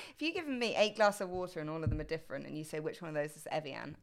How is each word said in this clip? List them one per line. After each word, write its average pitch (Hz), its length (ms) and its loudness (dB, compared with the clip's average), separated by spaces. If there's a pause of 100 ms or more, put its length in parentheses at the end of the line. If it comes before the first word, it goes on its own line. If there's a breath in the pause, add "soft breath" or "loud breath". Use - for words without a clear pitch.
(160 loud breath)
if - 60 -8
you've 330 140 0
given 294 240 -2
me 233 160 2
eight 214 220 6
glass 208 240 6
of 185 80 -2
water 180 320 -2
and 151 80 -2
all 160 120 -2
of 156 80 4
them 151 120 2
are - 40 -2
different, 147 400 -4
and 156 120 -6
you 151 80 -4
say, 156 160 -4
"Which - 200 -4
one 170 80 -6
of 151 60 -2
those 151 220 0
is - 140 -12
Evian?" 139 520 -4